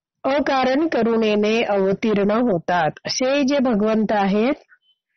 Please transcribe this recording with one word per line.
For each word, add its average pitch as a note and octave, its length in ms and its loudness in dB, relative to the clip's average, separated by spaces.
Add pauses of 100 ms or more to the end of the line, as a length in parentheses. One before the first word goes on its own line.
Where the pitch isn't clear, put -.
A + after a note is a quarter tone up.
(240)
अकारण C4+ 640 0
करुणेने A3+ 720 0
अवतीर्ण G3+ 680 0
होतात. F3+ 600 0 (140)
असे C4+ 380 -2
जे C#4 160 0
भगवंत A3 520 0
आहेत, G#3 440 0 (640)